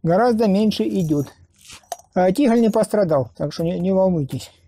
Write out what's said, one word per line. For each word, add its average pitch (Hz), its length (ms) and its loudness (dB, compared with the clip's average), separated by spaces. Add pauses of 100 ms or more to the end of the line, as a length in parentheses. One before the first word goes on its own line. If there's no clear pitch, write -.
гораздо 220 460 2
меньше 208 360 0
идёт. 160 420 -2 (880)
А 185 180 2
тигль 240 280 2
не 226 100 4
пострадал, 180 640 0
так 147 160 -6
что 170 120 -6
не, 175 140 -4
не 180 140 -2
волнуйтесь. 180 580 -2 (180)